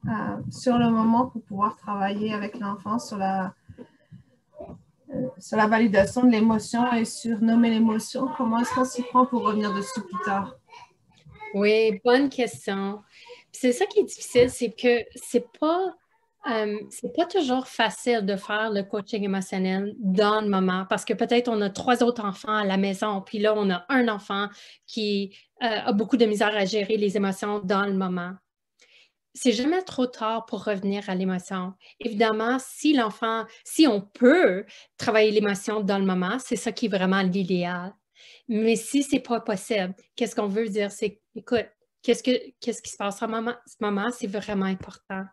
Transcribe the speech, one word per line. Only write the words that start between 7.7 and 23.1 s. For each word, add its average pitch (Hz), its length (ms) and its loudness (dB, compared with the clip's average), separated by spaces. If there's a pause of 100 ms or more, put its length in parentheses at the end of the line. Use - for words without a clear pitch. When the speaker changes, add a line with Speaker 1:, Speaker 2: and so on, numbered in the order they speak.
Speaker 1:
Comment 226 220 0
est-ce 240 140 -2
qu'on 254 120 2
s'y 247 180 -6
prend 254 220 4
pour 247 180 -2
revenir 214 300 0
dessus 196 280 -6
plus 190 220 -8
tard ? 196 320 -2 (1000)
Speaker 2:
Oui, 208 500 4
bonne 262 260 6
question. 208 720 -4 (500)
Puis - 100 -14
c'est 247 100 4
ça 254 140 0
qui 415 140 0
est 359 40 4
difficile, - 460 2
c'est 233 240 -4
que 240 320 0 (100)
c'est 247 320 -4 (120)
pas, 339 360 0 (540)
euh, 214 280 -2 (120)
c'est - 260 -10
pas 339 100 2
toujours 262 420 -2
facile 226 580 0
de 196 100 0
faire 214 340 -4
le 202 140 -2
coaching 202 400 -6
émotionnel 196 720 -2
dans 208 440 2
le 208 80 -2
moment 190 400 2
parce 202 160 -2
que 226 80 -2
peut-être 240 340 2
on 220 140 0
a 202 80 0
trois 247 340 2
autres 233 220 0
enfants 208 300 -4
à 214 100 0
la 190 120 2
maison, 196 440 0